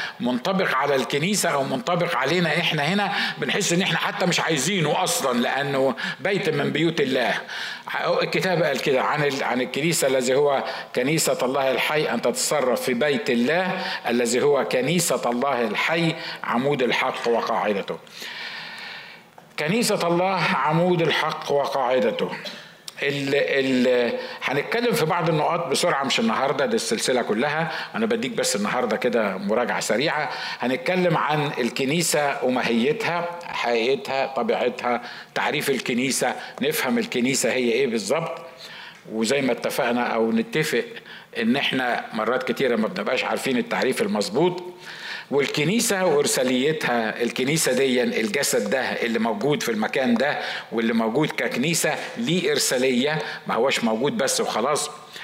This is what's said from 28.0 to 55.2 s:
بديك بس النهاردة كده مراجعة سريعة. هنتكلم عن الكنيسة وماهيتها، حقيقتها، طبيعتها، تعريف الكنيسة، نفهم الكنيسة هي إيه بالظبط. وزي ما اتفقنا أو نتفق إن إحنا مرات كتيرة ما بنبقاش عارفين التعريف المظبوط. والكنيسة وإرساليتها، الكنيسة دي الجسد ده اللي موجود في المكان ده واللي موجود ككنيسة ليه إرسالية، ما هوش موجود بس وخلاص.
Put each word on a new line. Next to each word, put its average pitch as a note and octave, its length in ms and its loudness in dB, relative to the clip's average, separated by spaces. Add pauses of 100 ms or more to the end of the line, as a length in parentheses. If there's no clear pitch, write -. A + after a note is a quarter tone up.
بديك A2+ 260 0
بس B2+ 240 0
النهاردة G#2 420 0
كده A2 400 2
مراجعة G2+ 420 0
سريعة. C#3 500 0 (300)
هنتكلم E3 580 0
عن D3 400 0
الكنيسة C#3 880 0
وماهيتها، C3 1040 0
حقيقتها، B2+ 800 0
طبيعتها، A#2 760 0 (340)
تعريف B2 340 -2
الكنيسة، B2 640 0 (260)
نفهم C3+ 360 0
الكنيسة B2 540 0
هي B2 200 2
إيه C3 160 4
بالظبط. A#2 540 -2 (720)
وزي A2+ 300 0
ما B2+ 100 2
اتفقنا A#2+ 520 0
أو A2+ 280 2
نتفق - 520 0 (540)
إن A#2 180 2
إحنا B2+ 580 0
مرات A#2 380 0
كتيرة A#2+ 240 2
ما G#2+ 120 2
بنبقاش G#2 360 -2
عارفين A#2 340 0
التعريف A#2+ 440 0
المظبوط. G#2+ 600 0 (680)
والكنيسة F#3 760 0
وإرساليتها، C3 1160 2
الكنيسة C3 520 0
دي B2+ 300 2
الجسد A2+ 640 0
ده C3 120 0
اللي A2+ 380 -2
موجود A2+ 440 0
في A#2+ 80 -2
المكان A#2 440 0
ده C3 240 0 (320)
واللي A2+ 220 0
موجود A2+ 380 2
ككنيسة C#3+ 640 0 (220)
ليه D3 340 0
إرسالية، C3+ 680 2 (280)
ما - 80 -2
هوش B2 280 2
موجود A#2 340 0
بس C3 240 0
وخلاص. A#2 480 0 (340)